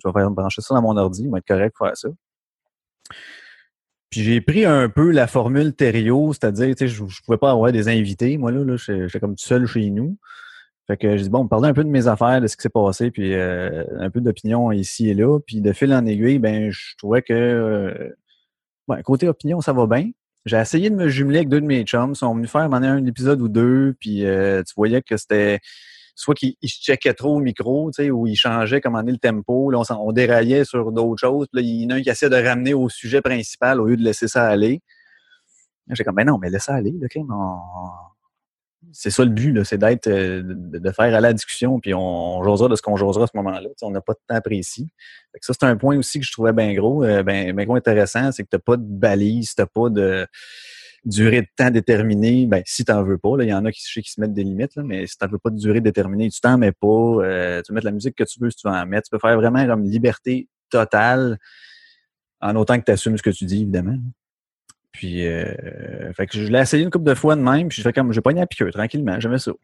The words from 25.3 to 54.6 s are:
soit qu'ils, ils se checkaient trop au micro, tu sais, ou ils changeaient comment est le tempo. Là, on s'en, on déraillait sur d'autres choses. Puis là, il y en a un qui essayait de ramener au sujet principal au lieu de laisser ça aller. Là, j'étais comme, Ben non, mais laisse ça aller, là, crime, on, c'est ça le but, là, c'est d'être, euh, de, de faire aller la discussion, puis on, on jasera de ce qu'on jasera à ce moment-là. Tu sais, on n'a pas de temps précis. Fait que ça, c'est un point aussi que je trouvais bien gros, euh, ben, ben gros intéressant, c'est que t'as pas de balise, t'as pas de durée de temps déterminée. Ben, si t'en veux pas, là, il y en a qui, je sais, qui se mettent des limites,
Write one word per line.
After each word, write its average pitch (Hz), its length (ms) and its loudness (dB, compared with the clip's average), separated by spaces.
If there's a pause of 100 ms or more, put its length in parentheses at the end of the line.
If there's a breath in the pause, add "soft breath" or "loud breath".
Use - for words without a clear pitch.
soit - 200 -2
qu'ils, 131 260 -4
ils 131 80 -6
se - 140 -12
checkaient 135 320 2
trop 147 220 -2
au 147 40 0
micro, 135 500 -2
tu 143 120 -4
sais, 143 80 0
ou 117 160 0
ils 107 100 -2
changeaient 117 460 0
comment 117 180 -2
est 120 120 -2
le 123 40 -4
tempo. 120 540 0
Là, 123 80 2
on 117 60 0
s'en, 113 140 -6
on 107 140 -4
déraillait 120 540 4
sur 113 260 -4
d'autres 113 280 0
choses. 139 300 0
Puis 127 120 -2
là, 120 40 -2
il 117 180 -4
y - 20 -4
en 123 40 -2
a 127 40 -2
un 135 80 -2
qui 123 80 0
essayait 139 180 2
de 127 180 4
ramener 127 280 0
au 127 160 0
sujet 127 320 -2
principal 127 580 0
au 107 60 2
lieu 120 100 4
de 117 80 0
laisser 110 240 0
ça 120 180 2
aller. 107 360 2 (1040 soft breath)
Là, 123 80 -10
j'étais 113 100 -4
comme, 95 120 -6
Ben 110 100 4
non, 147 100 2
mais 90 140 -4
laisse 98 140 -4
ça 139 100 -4
aller, 117 260 -2
là, 123 80 -8
crime, 147 240 -10
on, 90 800 -12 (800)
c'est 104 200 -8
ça 127 140 4
le 120 60 4
but, 123 220 0
là, 104 120 2
c'est 101 140 -4
d'être, 113 300 2
euh, 95 340 0
de, 90 360 -12
de 92 120 -4
faire 110 140 0
aller 110 160 4
la 117 120 6
discussion, 120 460 -2
puis 98 160 -4
on, 90 440 -4
on 92 60 -2
jasera 104 240 4
de 117 60 0
ce - 80 -2
qu'on 104 140 -2
jasera 98 280 2
à - 20 0
ce 110 100 -6
moment-là. 95 320 -6
Tu - 80 -20
sais, 113 100 -12
on 104 40 -8
n'a 98 100 -6
pas 110 140 -4
de - 120 -20
temps 113 140 -2
précis. 107 480 -6 (440 loud breath)
Fait - 60 -20
que - 80 -20
ça, 127 60 -2
c'est 139 140 0
un 117 100 4
point 135 200 0
aussi 139 240 -4
que 127 60 -8
je - 60 -10
trouvais 113 200 0
bien 110 220 0
gros, 123 300 0
euh, 101 180 2
ben, 95 320 -2
ben 101 100 -2
gros 120 120 0
intéressant, 117 560 0
c'est 107 100 -8
que 98 80 -14
t'as 95 80 0
pas 123 180 0
de 120 80 -4
balise, 104 680 0
t'as 98 120 0
pas 117 220 0
de 95 380 0 (760 loud breath)
durée 110 380 4
de 95 140 -6
temps 127 140 4
déterminée. 113 760 2
Ben, 98 180 2
si - 200 -6
t'en 104 180 2
veux 95 160 0
pas, 120 180 0
là, 127 80 0
il 110 60 0
y 101 40 0
en 98 100 -2
a 110 80 -2
qui, - 140 -12
je - 60 -14
sais, 110 100 -8
qui - 100 -14
se - 80 -8
mettent 107 140 -4
des 98 100 -2
limites, 98 320 -6